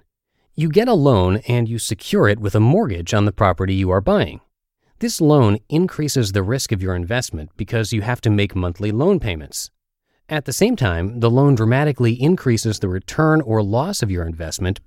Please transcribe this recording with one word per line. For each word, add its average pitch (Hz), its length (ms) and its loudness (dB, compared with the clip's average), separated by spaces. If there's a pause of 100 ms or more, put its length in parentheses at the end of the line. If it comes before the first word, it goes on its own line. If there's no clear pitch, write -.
(540)
You 156 160 -2
get 214 180 2
a 240 60 4
loan 110 520 4
and 120 220 0
you 113 100 -6
secure 143 480 0
it 104 140 2
with 101 140 -2
a 107 60 4
mortgage 117 520 2
on 117 140 2
the 104 60 0
property 95 420 0
you 95 160 0
are 92 100 2
buying. 139 400 -2 (600)
This - 200 -6
loan 139 380 4 (100)
increases 147 640 -2
the 98 100 0
risk 120 300 -4
of 95 100 -2
your 92 120 -4
investment 87 640 -6
because 110 340 -4
you 110 80 -2
have 117 220 -4
to 113 80 2
make 101 260 0
monthly 92 360 -4
loan 156 280 2
payments. 82 500 -8 (580)
At 151 160 -4
the 135 80 -6
same 233 220 2
time, 101 460 -2
the 117 100 2
loan 139 240 4
dramatically 123 640 2
increases 127 600 0
the 98 80 -2
return 156 540 0
or 113 200 0
loss 123 400 -2
of 104 80 -2
your 87 160 -4
investment 85 600 -6